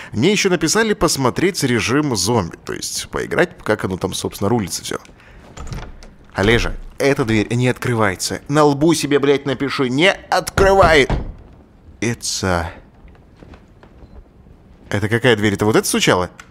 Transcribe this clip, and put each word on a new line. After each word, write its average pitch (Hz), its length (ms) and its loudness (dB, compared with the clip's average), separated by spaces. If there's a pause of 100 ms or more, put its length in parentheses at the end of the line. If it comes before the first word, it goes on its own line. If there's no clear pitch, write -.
(100)
Мне 139 220 2
еще 196 180 2
написали 180 440 0
посмотреть 151 680 0
режим 123 540 0
зомби, 95 480 -2
то - 80 -10
есть - 360 -10
поиграть, 73 420 -2 (120)
как 107 220 -2
оно 92 140 -4
там, 92 160 -4
собственно, 101 340 -4
рулится 104 340 -2
все. - 160 -8 (1400)
Олежа, 98 400 2 (240)
эта 135 260 2
дверь 110 300 0
не 123 140 0
открывается. 110 800 -2
На 147 160 2
лбу 147 300 4
себе, 143 240 0
блядь, 139 280 2
напиши: 131 420 -2
«Не 156 240 2
открывай-, 180 960 4 (920)
это». 92 720 -2 (2250)
Это 104 200 -4
какая 117 280 4
дверь? 101 180 2
Это 104 100 0
вот 110 120 4
эта 208 100 2
стучала? 135 440 0 (200)